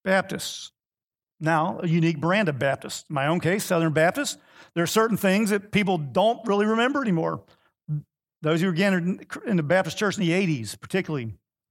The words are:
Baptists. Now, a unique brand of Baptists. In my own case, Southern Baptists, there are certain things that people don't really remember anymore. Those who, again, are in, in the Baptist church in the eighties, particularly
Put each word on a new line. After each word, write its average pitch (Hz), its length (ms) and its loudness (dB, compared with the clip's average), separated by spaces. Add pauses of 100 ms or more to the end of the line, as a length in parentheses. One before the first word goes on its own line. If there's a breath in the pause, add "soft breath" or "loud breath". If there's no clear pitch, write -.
Baptists. - 640 -2 (720)
Now, 160 420 0
a 180 60 -2
unique 165 320 2
brand 180 280 2
of 139 100 -2
Baptists. 135 520 -4
In 156 40 -6
my 139 120 0
own 170 140 0
case, 180 240 0
Southern 165 280 0
Baptists, 180 460 0 (360 loud breath)
there 170 100 0
are 156 40 -2
certain 220 280 2
things 196 340 2
that 208 220 -2
people 196 260 2
don't 185 480 0
really 202 200 2
remember 247 360 0
anymore. 165 420 -2 (960 soft breath)
Those 160 180 2
who, 190 80 2
again, 190 260 2
are 180 40 2
in, 180 280 -4 (200)
in 202 100 0
the 165 60 2
Baptist 175 360 0
church 214 180 0
in - 60 -4
the 165 100 2
eighties, 156 440 0
particularly 147 580 -4 (360)